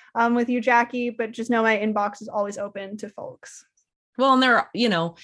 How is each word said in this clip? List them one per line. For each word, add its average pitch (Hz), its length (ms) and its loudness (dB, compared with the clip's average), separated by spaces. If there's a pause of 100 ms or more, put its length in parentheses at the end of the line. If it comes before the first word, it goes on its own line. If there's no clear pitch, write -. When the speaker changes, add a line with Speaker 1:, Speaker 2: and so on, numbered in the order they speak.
(160)
Speaker 1:
um, 233 200 2
with 240 140 0
you, 247 120 0
Jackie, 240 500 2
but 226 200 -6
just 226 180 -10
know 226 140 2
my 220 140 4
inbox 208 440 -2
is 214 60 -14
always 202 300 -6
open 202 400 -10
to 208 120 -12
folks. - 560 -18 (520)
Speaker 2:
Well, 269 160 4
and 262 100 4
there 247 140 4
are, - 160 -2
you 233 160 0
know, 170 340 -2